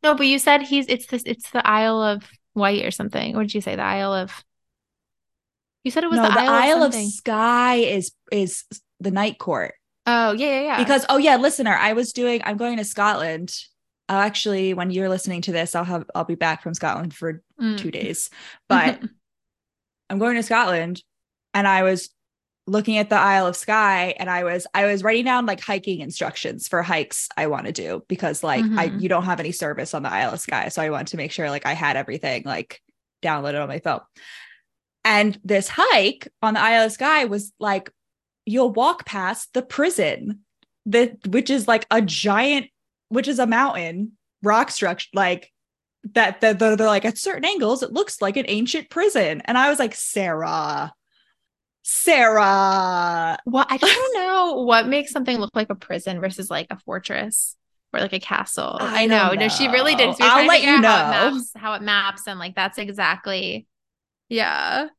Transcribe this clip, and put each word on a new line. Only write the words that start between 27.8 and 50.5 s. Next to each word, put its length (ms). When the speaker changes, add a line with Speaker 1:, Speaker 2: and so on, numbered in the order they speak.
Speaker 2:
because, 360
like, 200
I, 120
Speaker 1:
Mm-hmm. 100
Speaker 2:
you 100
don't 160
have 140
any 120
service 440
on 80
the 80
Isle 220
of 60
Skye. 300
So 140
I 80
wanted 160
to 100
make 140
sure, 180
like, 160
I 80
had 220
everything, 500
like, 360
downloaded 380
on 60
my 120
phone. 220
And 400
this 280
hike 560
on 120
the 40
Isle 280
of 40
Skye 340
was, 340
like, 300
you'll 280
walk 320
past 480
the 100
prison, 800
the, 320
which 220
is, 180
like, 240
a 100
giant, 640
which 180
is 100
a 80
mountain, 680
rock 300
structure, 420
like, 380
that, 280
that, 180
that 200
they're 80
like, 180
"At 120
certain 280
angles, 380
it 100
looks 280
like 160
an 100
ancient 420
prison." 560
And 120
I 120
was 100
like, 160
"Sarah, 960